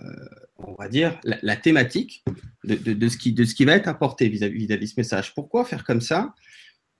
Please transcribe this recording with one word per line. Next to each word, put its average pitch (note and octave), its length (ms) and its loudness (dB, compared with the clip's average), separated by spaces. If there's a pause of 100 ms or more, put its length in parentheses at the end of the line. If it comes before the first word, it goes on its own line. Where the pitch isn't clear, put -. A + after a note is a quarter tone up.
(560)
on G2+ 180 -16
va G2 140 -12
dire, D#3+ 340 0
la, - 200 -4
la G#2+ 120 0
thématique - 720 2 (400)
de, G#2+ 100 0
de, A2 200 -2
de A2 140 2
ce A#2 80 -2
qui, B2 160 -2
de A#2 120 4
ce A#2 100 0
qui - 120 4
va D#3 100 8
être G3+ 120 2
apporté C3+ 400 0
vis-à-vis, G#2 380 -2
vis-à-vis G2+ 200 -2
de G#2 40 -12
ce - 60 -18
message. G#2+ 380 -2
Pourquoi A3+ 300 -2
faire D3+ 200 -8
comme A#2 160 0
ça ? F#3 340 -2 (640)